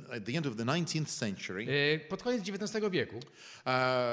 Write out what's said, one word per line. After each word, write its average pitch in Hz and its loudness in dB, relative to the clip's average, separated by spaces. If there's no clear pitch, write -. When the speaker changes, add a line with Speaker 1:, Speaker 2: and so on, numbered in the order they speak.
Speaker 1:
at 107 -6
the 117 -4
end 156 0
of 113 -2
the 117 -2
nineteenth 156 0
century, 101 -4
Speaker 2:
e, 143 4
pod 185 -8
koniec 247 0
dziewiętnastego 208 -2
wieku, 117 -2
Speaker 1:
uh, - -6